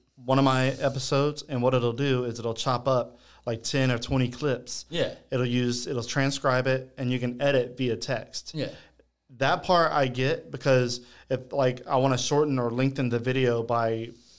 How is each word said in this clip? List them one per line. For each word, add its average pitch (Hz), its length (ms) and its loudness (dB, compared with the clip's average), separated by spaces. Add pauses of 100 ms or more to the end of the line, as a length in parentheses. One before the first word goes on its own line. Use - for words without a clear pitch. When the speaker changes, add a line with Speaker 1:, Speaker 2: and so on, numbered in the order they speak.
(160)
Speaker 1:
one 131 220 0
of 139 60 6
my 131 220 4 (160)
episodes, 139 640 0
and 131 140 -2
what 127 100 4
it'll 120 220 2
do 127 300 0
is 120 140 -6
it'll 113 160 -4
chop 123 340 -2
up, 123 300 0 (280)
like, 113 160 -4
ten 131 280 0
or 120 80 0
twenty 127 300 0
clips. - 600 -4
Speaker 2:
Yeah. 165 240 -2 (160)
Speaker 1:
It'll 127 160 0
use, 120 400 0
it'll 123 160 -4
transcribe 135 640 0
it, 131 320 -2
and 127 140 -2
you 127 60 0
can 123 220 -4
edit 135 380 0
via 135 180 -2
text. - 580 -8
Speaker 2:
Yeah. 143 140 -6 (720)
Speaker 1:
That 151 260 0
part 170 280 4
I 147 140 2
get, 127 440 -2
because 127 500 2 (300)
if, 127 220 -4
like, 127 340 0
I 139 100 0
wanna 131 220 4
shorten 147 400 0
or 120 120 0
lengthen 131 380 0
the 120 100 0
video 120 440 0
by 113 480 -2 (280)